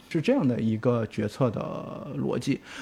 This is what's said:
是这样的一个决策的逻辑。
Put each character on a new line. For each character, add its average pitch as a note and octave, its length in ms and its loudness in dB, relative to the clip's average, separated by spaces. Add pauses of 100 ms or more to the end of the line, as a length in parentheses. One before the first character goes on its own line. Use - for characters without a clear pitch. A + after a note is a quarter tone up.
是 D#3+ 140 0
这 B3 100 4
样 B3 140 4
的 A#2+ 140 2
一 A2+ 160 2
个 A#2 300 2
决 G#2+ 200 -2
策 A#2+ 240 2
的 - 560 -6 (120)
逻 C3+ 200 0
辑。 - 220 -2 (220)